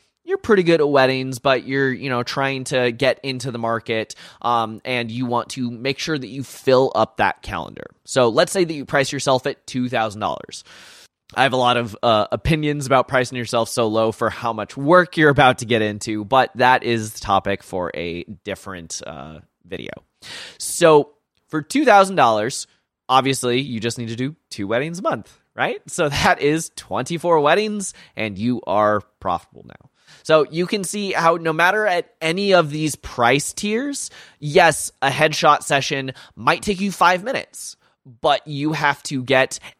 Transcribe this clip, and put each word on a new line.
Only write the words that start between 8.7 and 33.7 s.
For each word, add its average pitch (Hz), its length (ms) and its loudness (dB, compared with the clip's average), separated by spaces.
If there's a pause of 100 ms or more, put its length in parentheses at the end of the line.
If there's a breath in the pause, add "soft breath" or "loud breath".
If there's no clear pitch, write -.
you 143 120 -10
price 139 280 0
yourself 131 320 0
at - 220 -8
two 123 200 -4
thousand 110 340 -4
dollars. 78 420 -6 (720 loud breath)
I 117 80 4
have 131 100 2
a 127 40 0
lot 123 200 2
of, 117 240 -4
uh, 110 300 2
opinions 147 560 -2
about 131 200 2
pricing 127 300 -2
yourself 117 320 -2
so 120 180 0
low 110 240 0
for 107 200 -2
how 120 200 -6
much 107 240 -8
work 165 400 2
you're 156 140 6
about 131 300 4
to 123 60 -10
get 110 180 0
into, 107 420 -4
but 127 300 2
that 123 280 4
is 110 300 -2
the - 60 -18
topic 98 420 0
for 90 320 -8
a 85 300 -8 (200)
different, 92 600 -12
uh, 78 340 -16 (240)
video. 87 280 -12 (680 loud breath)
So 156 540 4 (380)
for 156 120 -4
two 277 240 0
thousand 196 300 6
dollars, 117 500 2 (420)
obviously 127 540 2
you 131 180 -6
just 113 200 -4
need 117 100 -8
to 113 60 -10
do 131 200 -6 (140)
two 101 160 -8
weddings 139 320 -4
a 196 60 -10
month, 147 360 -8 (140)
right? 190 340 -4
So 160 220 -2
that 143 320 2
is 151 340 0
twenty-four 156 640 -2
weddings, 202 520 0 (220 loud breath)
and 104 240 -6
you 120 260 -2
are 104 360 2 (180)
profitable - 480 -6
now. - 240 -20 (320 soft breath)
So 156 260 4
you 165 160 -2
can 202 180 -4
see 202 280 -6
how 165 260 2
no 160 160 -2
matter 185 320 2
at 175 360 -2
any 190 320 0
of 170 160 4
these 156 260 -4
price - 580 0
tiers, 254 560 -4 (300 loud breath)